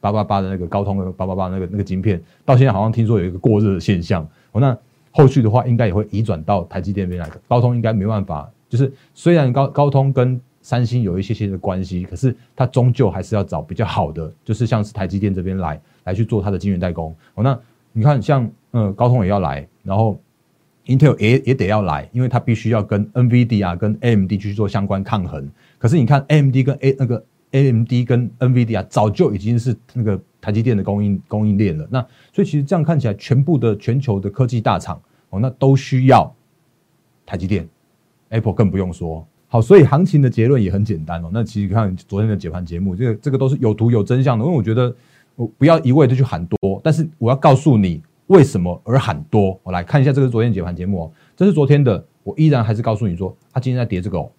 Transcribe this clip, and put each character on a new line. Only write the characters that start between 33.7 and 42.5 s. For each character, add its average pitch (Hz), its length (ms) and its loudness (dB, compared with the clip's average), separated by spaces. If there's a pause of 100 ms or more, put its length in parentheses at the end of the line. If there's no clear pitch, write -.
全 117 220 -2
球 110 200 -2
的 98 100 -6
科 127 160 -2
技 123 160 -2
大 104 180 0
厂， 85 220 -12 (280)
哦， 95 120 -6
那 127 100 0
都 135 240 4
需 131 300 0
要 117 280 4 (920)
台 - 120 -10
积 92 100 -6
电， 90 200 -2 (600)
Apple 110 240 -2
更 101 160 4
不 87 80 -4
用 90 140 -4
说。 82 340 -10 (240)
好， 117 120 2
所 123 160 8
以 175 60 10
行 143 220 2
情 147 160 4
的 131 80 4
结 113 180 0
论 127 140 2
也 95 100 0
很 98 140 0
简 90 180 -6
单 85 200 -8
哦。 82 100 -10
那 113 80 -2
其 104 240 -4
实 92 80 -4
看 107 220 0
昨 98 260 -6
天 110 80 0
的 104 60 -2
解 87 140 -8